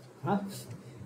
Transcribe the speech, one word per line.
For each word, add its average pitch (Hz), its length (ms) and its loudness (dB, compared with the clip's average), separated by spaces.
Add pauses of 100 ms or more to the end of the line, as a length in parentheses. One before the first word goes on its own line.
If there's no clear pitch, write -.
(240)
हाँ, 196 260 6 (560)